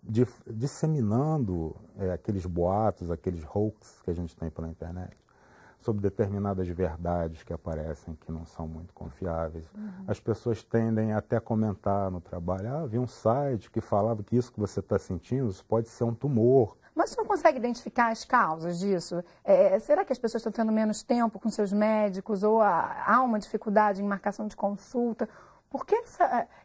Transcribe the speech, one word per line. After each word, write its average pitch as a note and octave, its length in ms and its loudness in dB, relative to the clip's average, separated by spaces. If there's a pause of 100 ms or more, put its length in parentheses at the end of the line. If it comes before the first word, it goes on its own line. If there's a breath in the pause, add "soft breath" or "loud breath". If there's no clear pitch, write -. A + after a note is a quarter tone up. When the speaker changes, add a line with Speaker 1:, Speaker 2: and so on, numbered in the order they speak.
Speaker 1:
dif-, A#2 480 0
disseminando, B2 1200 0 (220)
é, F#2+ 140 -2
aqueles F2+ 340 -4
boatos, F2+ 640 0
aqueles E2+ 340 -4
hoax - 600 -4
que F2+ 80 -4
a - 20 -2
gente E2+ 220 -6
tem E2 140 -8
pela E2 180 -10
internet. E2+ 480 -12 (720 soft breath)
Sobre G#2 140 -2
determinadas G2 680 0
verdades E2+ 760 -4
que - 100 -8
aparecem D#2+ 600 -8
que - 140 -20
não E2 160 -10
são D#2+ 220 -12
muito D#2+ 260 -12
confiáveis. E2 800 -6
Speaker 2:
Uhum. G3+ 320 -12
Speaker 1:
As G#2 140 -4
pessoas A2+ 420 -2
tendem A2 520 0
até G#2+ 240 -2
a - 20 2
comentar G2+ 720 -2
no F2+ 80 -8
trabalho, F2+ 560 -6
"Ah, D#3+ 100 -4
vi A#2 140 -4
um B2 80 -2
site B2 640 -2
que - 80 -2
falava G#2+ 420 0
que G2+ 140 -4
isso B2 160 0
que - 80 -12
você G2+ 220 -2
tá G2+ 180 0
sentindo, B2 500 -4
isso F#2 140 -10
pode A2+ 240 0
ser - 160 -4
um A#2 100 0
tumor." B2 600 4 (180 soft breath)
Speaker 2:
Mas G4+ 180 0
você - 100 -8
não G#4+ 40 0
consegue D#4+ 320 4
identificar A#3 540 0
as - 140 -8
causas E3+ 540 2
disso? F3+ 440 0 (220 soft breath)
É, F#3+ 340 8
será D4+ 240 2
que - 80 -2
as B3+ 80 -2
pessoas A3+ 220 -2
estão A3 100 -4
tendo A3 220 0
menos A3 300 0
tempo A#3 360 0
com A3 100 -2
seus G#3 220 0
médicos G#3 720 0
ou A3 180 6
há, F#3 460 2
há A#3 140 6
uma A#3 180 2
dificuldade G#3 640 0
em - 20 -2
marcação G3+ 400 -4
de G#3 120 -10
consulta? A3 720 -2 (400 loud breath)
Por C#4 160 -8
que G4+ 100 2
essa, D4+ 520 0 (180 soft breath)